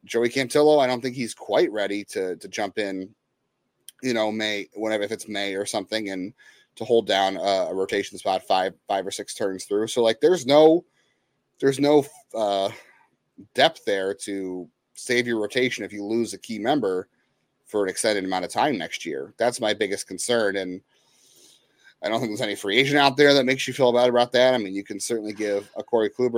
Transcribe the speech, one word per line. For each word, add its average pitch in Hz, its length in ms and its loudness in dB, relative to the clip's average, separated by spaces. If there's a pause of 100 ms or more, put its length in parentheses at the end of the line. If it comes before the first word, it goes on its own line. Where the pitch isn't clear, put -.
Joey 117 240 0
Cantillo, 147 520 4
I 131 80 4
don't 123 120 -2
think 123 140 -6
he's 123 200 -6
quite 131 360 0
ready 101 360 -4
to, 92 300 -4
to 95 120 -18
jump 101 300 -6
in, 98 360 -6 (880)
you 127 120 -2
know, 110 180 0
May, 107 420 -4
whenever, 107 300 -2
if 104 80 -6
it's 107 160 -10
May 101 260 -6
or 101 120 -4
something, 107 440 -6
and 95 220 -6 (420)
to 120 100 -10
hold 117 220 2
down 98 300 2
a, 92 320 0
a 90 60 -6
rotation 95 440 -4
spot 95 260 -2
five, 92 300 0 (140)
five 98 180 -2
or 98 60 -6
six - 220 -10
turns 95 300 -4
through. 104 240 0
So, 123 140 0
like, 113 180 2
there's 156 260 2
no, 156 380 8 (760)
there's 135 180 2
no, 143 260 4 (300)
uh, 101 360 0 (840)
depth 156 300 2
there 98 300 -2
to 92 540 -8 (260)
save 120 320 -2
your 117 140 -2
rotation 123 440 -2
if 95 80 -12
you 101 120 -10
lose 110 300 -2
a 98 40 -16
key 110 200 -12
member 104 500 0 (580)
for 104 180 0
an 95 40 -2
extended 101 360 0
amount 92 200 -4
of 85 60 -10
time 127 260 -2
next 82 300 -8
year. 71 320 -8
That's 120 220 0
my 107 120 0
biggest 101 340 -4
concern. 101 500 -2
And 92 240 -6 (1200)
I 90 60 -4
don't 113 100 0
think 120 120 -4
there's 107 120 -6
any 104 140 -4
free 101 200 -2
agent 139 220 2
out 139 180 4
there 143 160 6
that 135 140 4
makes 135 200 -2
you 131 60 -6
feel 123 200 4
bad 123 180 4
about 120 220 2
that. 127 200 6
I 127 60 2
mean, 95 160 -6
you 101 100 -6
can 101 160 -10
certainly 107 320 -6
give 101 440 -4
a 104 60 -10
Corey 110 280 0
Kluber 123 280 -2